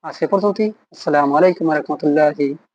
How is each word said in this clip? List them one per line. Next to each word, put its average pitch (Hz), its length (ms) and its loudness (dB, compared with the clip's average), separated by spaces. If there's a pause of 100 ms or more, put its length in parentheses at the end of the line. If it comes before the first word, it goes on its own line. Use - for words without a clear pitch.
আজ 156 180 -14
এ 160 60 0
পর্যন্তই। 202 440 0
আসসালামু 147 640 -2
আলাইকুম 180 300 2
ওয়া 156 100 0
রাহমাতুল্লাহি 147 800 0 (180)